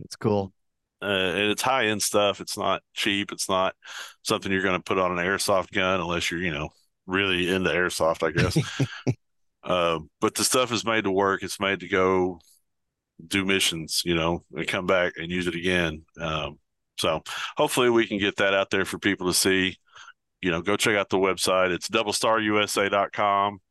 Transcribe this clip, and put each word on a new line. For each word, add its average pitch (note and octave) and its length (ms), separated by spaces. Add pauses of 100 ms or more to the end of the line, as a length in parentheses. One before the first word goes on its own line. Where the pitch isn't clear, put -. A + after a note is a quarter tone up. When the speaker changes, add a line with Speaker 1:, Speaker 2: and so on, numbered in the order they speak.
Speaker 1:
It's - 120
cool. G#2 360 (500)
Speaker 2:
Uh, F#2 40
and F#2+ 440
it's G2+ 120
high-end A2+ 400
stuff. G2+ 380
It's - 160
not F#2+ 260 (120)
cheap. G2+ 380
It's - 160
not F#2 260 (480)
something G2+ 300
you're F#2+ 100
gonna F#2 180
put F#2+ 180
on F2+ 200
an F2 60
airsoft F#2+ 480
gun F#2 280
unless F2 300
you're, E2+ 100
you F2+ 120
know, D2+ 180 (360)
really F#2 460
into F#2 180
airsoft, E2 560
I D#2+ 60
guess. E2+ 300 (160)
Speaker 1:
<laughs> - 380 (460)
Speaker 2:
Uh, E2+ 360 (220)
but G#2+ 160
the G#2+ 80
stuff B2+ 260
is G#2 140
made A2 200
to G2+ 60
work. G2 320
It's F#2 160
made G2 220
to F2+ 80
go F#2 500 (880)
do G2 180
missions, F2 600
you E2+ 100
know, E2 300 (100)
and D#2+ 140
come F#2+ 180
back F2+ 300
and E2 140
use F2+ 180
it E2+ 80
again. E2+ 480 (160)
Um, D#2 380 (400)
so D#2+ 240 (340)
hopefully C3 340
we A#2 160
can G#2 120
get G2 180
that G2 180
out G2 160
there F#2+ 140
for F2 160
people F#2+ 260
to F2 80
see. F#2+ 420 (640)
You F2+ 120
know, E2 100
go G2+ 140
check G#2+ 200
out G2 120
the G2+ 100
website. F#2 540
It's E2 160
double G#2 240
star A2+ 280
U G#2 220
S G2+ 140
A G2+ 120
dot G2 240
com, G2+ 480 (100)